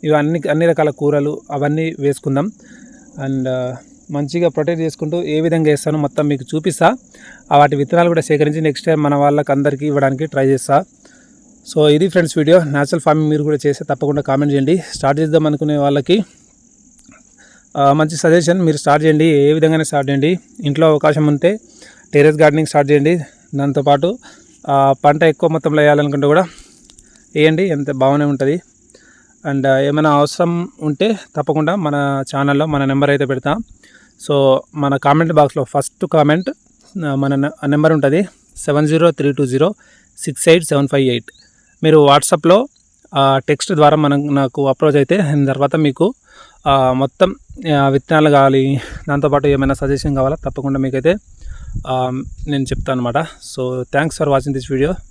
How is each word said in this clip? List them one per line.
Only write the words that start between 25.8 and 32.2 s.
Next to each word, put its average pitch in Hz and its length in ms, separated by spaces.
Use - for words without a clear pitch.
వేయాలనుకుంటే 147 460
కూడా 170 200
వేయండి, 160 280
ఎంత 147 280
బాగానే 139 340
ఉంటుంది. 143 360
And, 135 160
ఆ, 135 120
ఏమైనా 151 320
అవసరం 170 580
ఉంటే 180 360
తప్పకుండా 156 380
మన 143 480